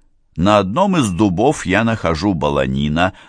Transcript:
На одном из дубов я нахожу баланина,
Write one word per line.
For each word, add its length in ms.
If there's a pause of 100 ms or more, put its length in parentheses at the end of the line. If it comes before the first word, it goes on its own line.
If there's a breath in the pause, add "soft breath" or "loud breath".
(360)
На 220
одном 380
из 140
дубов 560
я 180
нахожу 500
баланина, 800 (160 loud breath)